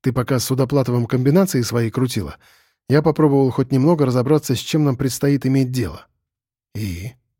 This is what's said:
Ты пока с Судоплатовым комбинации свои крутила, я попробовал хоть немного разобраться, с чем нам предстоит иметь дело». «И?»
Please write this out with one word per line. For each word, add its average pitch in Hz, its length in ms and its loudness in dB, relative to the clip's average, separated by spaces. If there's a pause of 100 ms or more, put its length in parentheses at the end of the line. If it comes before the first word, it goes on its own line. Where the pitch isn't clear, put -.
Ты 127 120 -2
пока 127 260 -2
с 113 60 -2
Судоплатовым 127 600 0
комбинации 139 560 2
свои 113 280 -2
крутила, 113 460 -4 (520)
я 147 140 4
попробовал 143 480 2
хоть 127 220 -2
немного 147 340 2
разобраться, 127 480 0
с 113 40 -4
чем 156 260 -2
нам 135 120 0
предстоит 139 480 -2
иметь 135 280 0
дело». 101 340 -6 (680)
«И?» 98 360 -8 (280)